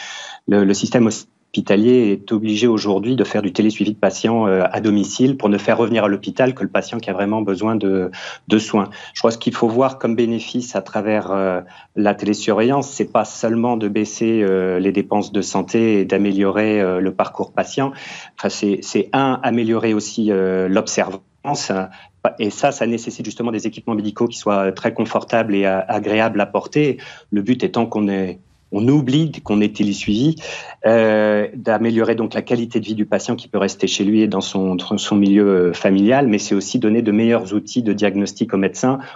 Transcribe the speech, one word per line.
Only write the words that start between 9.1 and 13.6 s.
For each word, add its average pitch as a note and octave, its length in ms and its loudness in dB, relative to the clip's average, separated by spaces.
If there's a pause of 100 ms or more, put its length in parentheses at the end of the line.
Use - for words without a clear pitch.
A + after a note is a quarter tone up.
Je - 60 -12
crois A2+ 100 4
que A#2 40 -4
ce A#2 40 -16
qu'il - 160 -4
faut A#2 140 0
voir B2+ 300 0
comme A#2 180 -2
bénéfice A#2 580 -4
à G2 80 -2
travers, G#2 480 -4
euh, F#2+ 300 -2 (340)
la G#2 180 2
télésurveillance, A2 800 0
c'est - 220 -4
pas A2 120 2
seulement A#2 520 -2